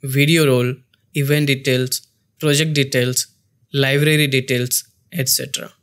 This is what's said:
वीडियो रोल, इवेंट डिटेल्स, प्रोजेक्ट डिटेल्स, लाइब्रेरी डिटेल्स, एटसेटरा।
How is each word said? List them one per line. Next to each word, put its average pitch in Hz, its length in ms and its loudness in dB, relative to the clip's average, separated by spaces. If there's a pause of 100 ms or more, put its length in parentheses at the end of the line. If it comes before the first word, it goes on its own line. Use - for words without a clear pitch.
वीडियो 143 400 2
रोल, 123 320 2 (380)
इवेंट 147 320 0
डिटेल्स, 131 520 -2 (420)
प्रोजेक्ट 151 320 0
डिटेल्स, 131 540 -2 (480)
लाइब्रेरी 143 520 2
डिटेल्स, 123 580 -2 (280)
एटसेटरा। - 580 -6 (120)